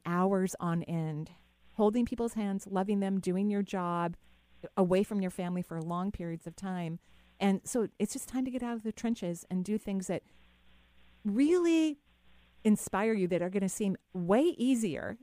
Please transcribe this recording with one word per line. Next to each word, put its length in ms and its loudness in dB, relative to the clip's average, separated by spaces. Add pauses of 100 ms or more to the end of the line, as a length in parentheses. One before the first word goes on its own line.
hours 540 2
on 240 0
end, 480 -6 (420)
holding 320 4
people's 280 -4
hands, 320 -4
loving 340 0
them, 200 0
doing 300 0
your 120 0
job, 540 -2 (600)
away 260 4
from 180 -2
your 100 -2
family 320 -4
for 200 -8
long 300 -4
periods 340 -8
of 100 -14
time. 420 -6 (420)
And 240 4
so 240 0 (100)
it's 160 0
just 140 -10
time 160 -2
to 60 -4
get 120 -4
out 140 -4
of 80 -10
the 80 -4
trenches 580 -4
and 140 -2
do 120 -2
things 300 -4
that 160 -4 (1040)
really 720 4 (680)
inspire 480 2
you, 160 2
that 140 2
are 80 -2
gonna 180 0
seem 280 -2 (160)
way 300 4 (160)
easier, 640 0